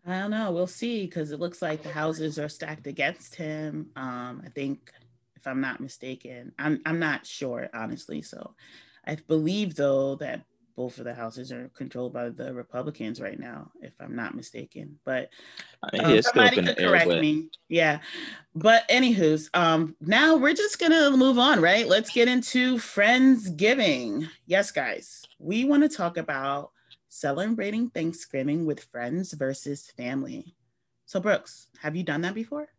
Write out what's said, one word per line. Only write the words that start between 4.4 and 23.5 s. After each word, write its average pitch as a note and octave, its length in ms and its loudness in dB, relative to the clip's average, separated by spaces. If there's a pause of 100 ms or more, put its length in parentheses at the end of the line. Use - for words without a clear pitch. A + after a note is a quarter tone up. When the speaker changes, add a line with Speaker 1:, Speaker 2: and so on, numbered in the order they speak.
Speaker 1:
I C#3+ 40 -18
think, C#3 420 -8 (440)
if - 100 -20
I'm C3 160 -4
not C3+ 200 -6
mistaken, B2+ 760 -16
I'm, D3 280 -2
I'm E3 140 -2
not D3+ 280 -4
sure, B2 460 -8
honestly. G#2+ 480 -10
So - 340 -18 (500)
I D#3 100 -6
believe, D#3+ 600 -2
though, C#3 400 0
that C3+ 300 -10 (300)
both B2 240 -10
of B2 60 -14
the A#2+ 100 -10
houses A#2 360 -12
are B2 180 -14
controlled B2+ 440 -10
by A#2+ 160 -6
the B2+ 240 -10
Republicans B2 680 -10
right G#2 200 -10
now, C#3+ 320 -16 (100)
if - 180 -20
I'm - 160 -14
not A#2 200 -8
mistaken. - 680 -16
But, C3 280 -6 (500)
Speaker 2:
I - 100 -8
mean, - 140 0
Speaker 1:
um, - 60 6
Speaker 2:
yeah, A2+ 60 10
it's A2+ 120 4
still - 140 6
up B3 100 8
Speaker 1:
somebody - 60 2
Speaker 2:
in F2+ 60 2
the F2 100 0
Speaker 1:
could - 80 0
Speaker 2:
air, F3+ 60 4
Speaker 1:
correct F3 180 6
Speaker 2:
but E3 140 4
Speaker 1:
me. D#3 280 0 (180)
Yeah. D#3+ 320 2 (540)
But A3 340 6
anywho's, F#3+ 680 4
um, E3 440 4
now B3+ 360 6
we're C#4+ 180 4
just G#4 260 0
gonna D#4+ 380 6
move B3+ 220 6
on, B3+ 220 6
right? F#3+ 260 4
Let's G#3 240 4
get A#3 160 4
into B3+ 500 0
Friendsgiving. G3+ 1500 2 (160)